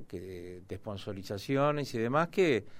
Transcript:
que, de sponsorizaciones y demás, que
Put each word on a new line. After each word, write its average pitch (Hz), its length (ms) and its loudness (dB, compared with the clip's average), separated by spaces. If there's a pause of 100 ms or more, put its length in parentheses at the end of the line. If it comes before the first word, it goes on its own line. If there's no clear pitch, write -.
que, 90 580 -10
de 95 100 -6
sponsorizaciones 107 1160 0
y 120 40 0
demás, 139 300 2
que 147 360 4 (160)